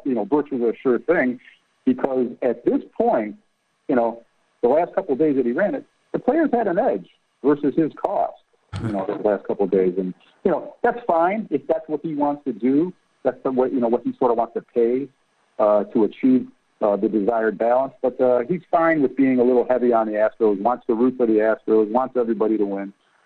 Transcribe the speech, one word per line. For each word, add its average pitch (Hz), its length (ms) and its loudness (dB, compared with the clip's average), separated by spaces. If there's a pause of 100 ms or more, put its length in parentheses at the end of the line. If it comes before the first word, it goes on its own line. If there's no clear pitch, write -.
you 131 100 -2
know, 107 100 -4
Bush 147 260 0
was 127 100 -4
a 117 200 0
sure 123 160 2
thing 131 420 0 (460)
because 131 420 0 (140)
at 123 240 -2
this 254 160 0 (180)
point, 131 360 -2 (520)
you 143 80 0
know, 117 280 0 (400)
the 120 60 4
last 170 260 2
couple 190 180 -2
of 123 60 -4
days 151 160 2
that 131 100 0
he 120 60 0
ran 165 240 -2
it, 135 100 -10 (280)
the 165 60 -2
players 294 320 0
had 233 160 0
an 180 120 -2
edge 233 280 -2 (360)
versus 143 320 0
his 156 180 0
cost, - 480 -4 (400)
you 110 100 -4
know, 98 140 -4
the 98 240 -4
last 98 160 -2
couple 104 200 -4
of 90 60 -4
days. 92 260 2
And, 92 160 -6 (300)
you 202 60 2
know, 143 320 -4
that's 233 240 0
fine 226 460 0
if - 160 -4
that's 160 200 -2
what 151 140 -6
he 160 140 -8
wants 143 300 -4
to 131 60 -6
do. 135 400 -2 (320)
That's 127 200 -2
the 135 80 -2
way, 127 180 0
you 135 100 -4
know, 120 80 0
what 120 160 0
he 127 140 -4
sort 123 140 2
of 113 60 0
wants 113 180 -4
to 107 60 -6
pay, 123 460 0 (520)
uh, 104 260 4
to 107 200 0
achieve, 127 420 0 (340)
uh, 104 140 2
the 101 120 -2
desired 110 520 0
balance. 127 420 0
But, 123 180 -4
uh, 123 200 2 (100)
he's 180 120 -4 (100)
fine 165 320 2
with 127 120 -2
being 131 240 2
a 120 40 4
little 120 260 4
heavy 123 240 2
on 113 140 2
the 107 60 -6
Astros, 107 460 0
wants 120 280 -2
to 117 80 2
root 127 200 2
for 123 120 0
the 113 60 2
Astros, 110 580 2
wants 127 260 -2
everybody 110 400 0
to 101 80 0
win. 98 260 -8 (340)